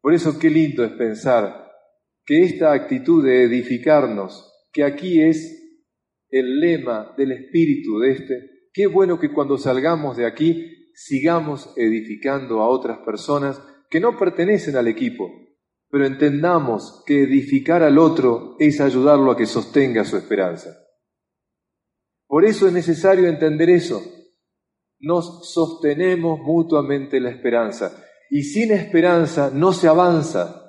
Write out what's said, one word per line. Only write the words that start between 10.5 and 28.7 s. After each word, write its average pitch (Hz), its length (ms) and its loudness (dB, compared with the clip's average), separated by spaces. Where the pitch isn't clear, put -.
sigamos 151 840 -4
edificando 113 840 -4
a 110 80 2
otras 127 300 -2
personas 139 600 -6
que 165 100 0
no 233 160 0
pertenecen 180 600 -2
al 120 120 0
equipo, 110 400 -6
pero 139 160 0
entendamos 143 1000 -2
que 143 160 2
edificar 139 600 2
al 147 160 6
otro 127 600 2
es 147 220 2
ayudarlo 135 500 4
a 117 60 2
que 117 100 -2
sostenga 117 580 0
su 101 120 -6
esperanza. 92 600 -6
Por 156 180 4
eso 208 220 2
es 180 60 4
necesario 180 560 2
entender 156 420 0
eso. 143 320 2
Nos 170 540 -6
sostenemos 165 880 -2
mutuamente 143 800 0
la 123 100 -4
esperanza. 117 720 -4
Y 143 120 -2
sin 220 300 -2